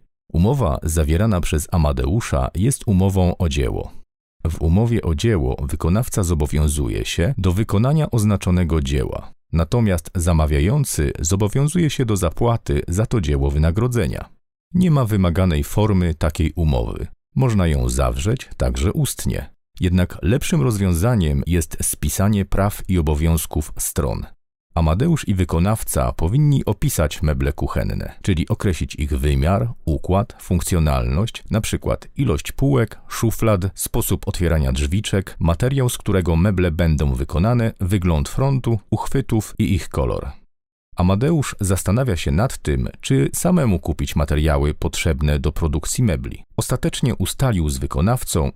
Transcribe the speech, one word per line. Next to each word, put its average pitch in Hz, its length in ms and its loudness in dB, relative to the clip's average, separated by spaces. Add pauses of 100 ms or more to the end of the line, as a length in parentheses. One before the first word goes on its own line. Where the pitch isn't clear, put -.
(340)
Umowa 98 500 2
zawierana 82 580 0
przez - 300 -2
Amadeusza 73 840 0
jest 113 300 -2
umową 92 520 2
o 85 120 0
dzieło. 57 420 -2 (560)
W 78 140 -4
umowie 107 400 2
o 82 140 0
dzieło 76 460 0
wykonawca 85 640 0
zobowiązuje 73 800 0
się 85 320 0
do 92 140 2
wykonania 117 600 0
oznaczonego 90 720 2
dzieła, 67 500 -4 (220)
natomiast 92 600 0
zamawiający 80 1040 2
zobowiązuje 135 720 0
się 135 160 -2
do 107 120 0
zapłaty 90 680 0
za 101 180 0
to 117 160 0
dzieło 71 300 0
wynagrodzenia. 85 800 0 (440)
Nie 180 180 4
ma 139 140 4
wymaganej 90 580 2
formy 95 500 2
takiej - 420 0
umowy. 62 520 0 (280)
Można 110 320 2
ją 65 220 0
zawrzeć 67 680 -2
także 65 360 0
ustnie. - 560 -4 (300)
Jednak 90 420 0
lepszym 143 400 0
rozwiązaniem 98 840 2
jest 85 340 -2
spisanie - 640 0
praw - 420 -2
i 92 100 0
obowiązków 78 840 0
stron. 57 460 -4 (500)
Amadeusz 95 520 2
i 101 80 0
wykonawca 87 760 0
powinni 139 540 2
opisać - 560 0
meble 69 320 0
kuchenne, 50 680 -4
czyli 85 260 0
określić - 480 -2
ich 73 220 -2
wymiar, 73 520 2 (160)
układ, 90 560 0
funkcjonalność, 78 1080 0
na 107 120 0
przykład - 460 -4 (100)
ilość 117 340 -2
półek, 135 560 0
szuflad, 107 540 0 (140)
sposób - 520 -4
otwierania 78 440 0
drzwiczek, 85 680 -2
materiał, 123 500 0
z - 80 -4
którego 87 380 0
meble 90 360 2
będą 78 420 2
wykonane, 110 680 0
wygląd 87 500 0
frontu, 123 500 0 (100)
uchwytów - 720 -2
i - 140 2
ich - 160 -2
kolor. 50 420 -4 (640)
Amadeusz 117 640 2
zastanawia 98 580 0
się - 140 -2
nad 101 260 0
tym, 67 320 -2 (120)
czy 135 320 2
samemu 147 460 2
kupić - 360 -4
materiały 76 580 2
potrzebne 73 640 0
do 73 120 0
produkcji 80 520 -2
mebli. 64 400 -2 (140)
Ostatecznie 131 580 -2
ustalił 92 540 0
z 67 80 -2
wykonawcą, 76 800 0